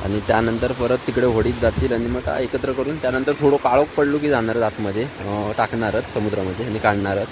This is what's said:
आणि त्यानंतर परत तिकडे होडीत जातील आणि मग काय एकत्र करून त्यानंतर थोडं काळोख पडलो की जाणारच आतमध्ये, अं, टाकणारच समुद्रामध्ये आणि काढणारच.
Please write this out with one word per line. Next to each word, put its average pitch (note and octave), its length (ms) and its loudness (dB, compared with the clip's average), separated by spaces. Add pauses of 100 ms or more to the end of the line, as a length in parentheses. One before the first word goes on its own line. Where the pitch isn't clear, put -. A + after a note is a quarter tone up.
आणि G2+ 160 0
त्यानंतर A2+ 520 0
परत B2 260 0 (100)
तिकडे B2 180 0
होडीत A2+ 360 2
जातील A#2+ 320 0
आणि A#2 120 -2
मग B2 140 -2
काय C3+ 240 -2
एकत्र B2+ 280 -4
करून C3+ 260 -4
त्यानंतर C3 340 0
थोडं C#3 260 4
काळोख B2+ 280 4 (120)
पडलो D3 200 4
की D3 120 0
जाणारच A#2 320 2
आतमध्ये, G#2+ 420 0
अं, G#2 540 -4
टाकणारच A2 460 0 (100)
समुद्रामध्ये G2+ 520 -2
आणि A2 140 -4
काढणारच. G2+ 520 2